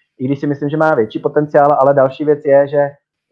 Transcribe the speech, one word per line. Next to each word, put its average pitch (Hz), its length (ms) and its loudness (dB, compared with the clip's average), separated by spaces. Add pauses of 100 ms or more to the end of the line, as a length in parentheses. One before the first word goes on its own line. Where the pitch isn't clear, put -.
(200)
i 127 60 -8
když 143 140 -4
si 151 80 -6
myslím, 143 220 -6
že 151 80 -6
má 156 180 0
větší 120 240 -4
potenciál, 147 600 0
ale 139 140 2
další 135 320 0
věc 147 200 -2
je, 139 220 4
že 143 220 -2 (420)